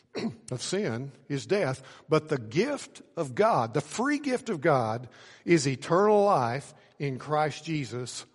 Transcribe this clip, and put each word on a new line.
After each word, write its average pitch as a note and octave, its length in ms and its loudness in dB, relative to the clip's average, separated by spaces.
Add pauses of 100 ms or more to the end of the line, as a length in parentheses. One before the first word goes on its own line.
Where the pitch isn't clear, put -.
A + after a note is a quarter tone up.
(140)
<clears throat> - 360 -8
of B2+ 120 -6
sin C#3 500 -4 (160)
is C3+ 160 -4
death, C#3 380 0 (260)
but D#3 200 2
the D3 100 0
gift D#3 640 -4 (120)
of C#3+ 200 -6
God, D3+ 400 2
the D3 80 2
free C#4+ 360 -2
gift B3+ 300 -4
of E3+ 140 -4
God, B2+ 460 2 (360)
is D3+ 240 4
eternal G3+ 560 4
life C#3 480 0 (260)
in C#3 200 -4
Christ D3+ 480 -2
Jesus B2 580 -6 (100)